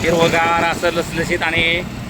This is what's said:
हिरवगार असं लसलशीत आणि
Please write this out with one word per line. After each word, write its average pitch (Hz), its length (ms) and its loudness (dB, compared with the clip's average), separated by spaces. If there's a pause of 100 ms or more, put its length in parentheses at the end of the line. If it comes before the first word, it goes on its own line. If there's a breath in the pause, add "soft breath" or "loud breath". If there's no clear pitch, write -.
हिरवगार 165 640 2
असं 170 240 0
लसलशीत 170 540 -2
आणि 165 400 0 (280)